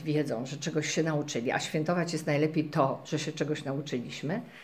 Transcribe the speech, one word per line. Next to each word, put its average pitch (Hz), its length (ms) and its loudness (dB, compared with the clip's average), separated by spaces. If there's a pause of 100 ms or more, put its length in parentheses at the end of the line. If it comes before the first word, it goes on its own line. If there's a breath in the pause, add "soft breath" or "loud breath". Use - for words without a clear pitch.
wiedzą, 139 420 2
że 139 100 -8
czegoś 156 340 0
się 165 120 2
nauczyli, 147 500 0
a - 80 2
świętować 170 520 0
jest 156 140 -4
najlepiej 156 380 4
to, 135 400 2
że 156 140 -2
się 147 140 -2
czegoś 147 320 -2
nauczyliśmy, 139 760 -4 (220 loud breath)